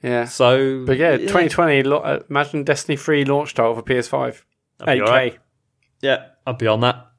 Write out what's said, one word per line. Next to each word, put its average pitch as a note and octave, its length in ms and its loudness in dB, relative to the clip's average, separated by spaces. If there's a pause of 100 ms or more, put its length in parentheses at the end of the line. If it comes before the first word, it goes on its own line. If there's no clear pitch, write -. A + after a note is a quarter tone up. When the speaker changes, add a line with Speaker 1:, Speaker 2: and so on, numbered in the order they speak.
Speaker 1:
Yeah. A#2+ 220 -2
Speaker 2:
So, C3 600 2
Speaker 1:
But C3 140 2
yeah, D#3+ 160 4
Speaker 2:
yeah. B2+ 160 -2
Speaker 1:
twenty F3 180 2
twenty, C#3+ 360 2
lo-, C#3+ 140 2
uh, C#3 300 -4
imagine C#3+ 360 -2
Destiny D3 320 -2
three C#3+ 280 0
launch C#3+ 300 -2
title A#2 220 0
for A#2 60 -10
P B2+ 140 -2
S A#2+ 120 -4
five. C3 360 -6 (340)
Speaker 2:
That'd D3 160 -2
be B2 60 0
Speaker 1:
Eight G2+ 60 0
K. A2+ 40 2
Speaker 2:
all B2 60 4
right. B2+ 220 0 (640)
Yeah, C3+ 220 -2 (200)
I'd B2 140 -6
be A2+ 80 -2
on A2 140 2
that. B2 260 0 (120)